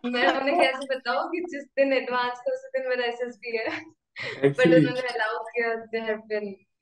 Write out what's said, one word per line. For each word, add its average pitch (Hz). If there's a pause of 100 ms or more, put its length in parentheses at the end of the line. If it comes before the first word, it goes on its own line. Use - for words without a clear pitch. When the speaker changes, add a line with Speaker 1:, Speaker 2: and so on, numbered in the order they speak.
Speaker 1:
मैं 247
उन्हें 285
कैसे 269
बताऊं 269
कि 339
जिस 277
दिन 269
एडवांस 247
था, 262
उसी -
दिन 254
मेरा 247
एसएसबी 233
है। 226
But -
Speaker 2:
Actually। 170
Speaker 1:
उन्होंने -
अलाउ 226
किया, 233
they 226
have 214
been 208 (340)